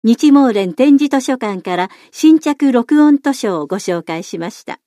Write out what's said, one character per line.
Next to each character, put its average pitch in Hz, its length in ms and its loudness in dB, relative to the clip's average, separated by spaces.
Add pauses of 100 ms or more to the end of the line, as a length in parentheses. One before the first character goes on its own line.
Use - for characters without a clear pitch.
日 277 280 2
毛 269 200 4
連 190 200 -4
展 277 260 2
示 294 80 -2
図 277 140 -2
書 262 160 -6
館 202 240 -8
か 180 160 -6
ら 185 120 -4 (220)
新 311 260 4
着 294 360 -2
録 247 280 2
音 294 160 4
図 277 160 -4
書 190 280 -4
を 147 60 -8
ご 185 100 -6
紹 170 260 -6
介 165 200 -8
し - 140 -12
ま 165 120 -8
し - 160 -20
た。 - 220 -14